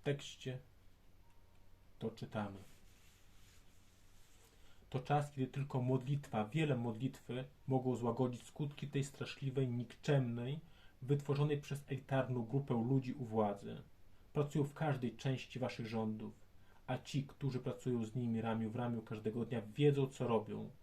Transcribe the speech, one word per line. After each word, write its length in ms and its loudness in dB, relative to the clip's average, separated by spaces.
W 20 -20
tekście 540 -2
to 120 -2
czytamy. 480 -4
To 100 -2
czas, 300 2
kiedy 160 0
tylko 360 -2
modlitwa, 640 2
wiele 320 2
modlitwy 680 -2
mogą 280 4
złagodzić 500 0
skutki 420 -4
tej 160 0
straszliwej, 640 -2
nikczemnej, 920 2
wytworzonej 580 2
przez 280 -8
elitarną 560 0
grupę 300 0
ludzi 240 4
u 120 -4
władzy. 580 0
Pracują 320 2
w 100 -4
każdej 420 0
części 420 -2
waszych 280 -2
rządów, 480 -2
a 120 0
ci, 260 -2
którzy 360 -2
pracują 440 0
z 100 -8
nimi 260 2
ramię 280 0
w 80 -4
ramię 260 0
każdego 420 -2
dnia, 180 -2
wiedzą, 440 6
co 220 -2
robią. 420 0